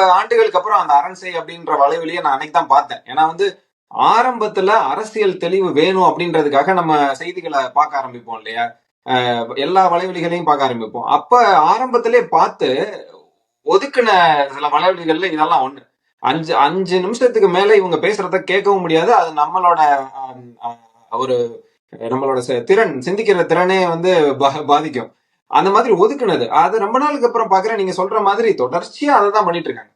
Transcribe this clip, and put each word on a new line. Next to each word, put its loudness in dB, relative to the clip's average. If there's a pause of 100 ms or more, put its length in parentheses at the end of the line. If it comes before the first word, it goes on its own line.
(120)
ஆண்டுகளுக்கு 2
அப்புறம் 2
அந்த 0
அரண்சை -2
அப்படின்ற -8
வலைவலியை 0
நான் 0
அன்னைக்கு -2
தான் -2
பார்த்தேன். 0
ஏன்னா 0
வந்து -2 (480)
ஆரம்பத்துல 2
அரசியல் -2
தெளிவு -2
வேணும் 2
அப்படின்றதுக்காக 0
நம்ம 0
செய்திகளை -6
பார்க்க -2
ஆரம்பிப்போம் -12
இல்லையா, -8 (420)
அஹ், -2
எல்லா 0
வலைவலிகளையும் -4
பார்க்க 0
ஆரம்பிப்போம். -8
அப்ப 2 (180)
ஆரம்பத்திலே 2
பார்த்து 0 (960)
ஒதுக்குன 2 (380)
சில -6
வலைவலிகள்ல 0
இதெல்லாம் 0
ஒண்ணு. -10 (400)
அஞ்சு, -2
அஞ்சு 0
நிமிஷத்துக்கு 2
மேல 4
இவங்க 0
பேசுறத -2
கேட்கவும் 0
முடியாது. 2
அது 2
நம்மளோட, 0 (340)
ஆம், -14 (140)
ஆ, -8 (440)
ஒரு, -2 (560)
நம்மளோட -4
ச-, -4
திறன், 2
சிந்திக்கிற 0
திறனே 2
வந்து 0
பா-, -2
பாதிக்கும். 0 (400)
அந்த 2
மாதிரி 2
ஒதுக்குனது. 0
அது 2
ரொம்ப -2
நாளுக்கு 0
அப்புறம் -2
பாக்குறேன், 0
நீங்க -4
சொல்ற -2
மாதிரி 0
தொடர்ச்சியா -2
அதை 2
தான் 0
பண்ணிட்டு -4
இருக்காங்க, -12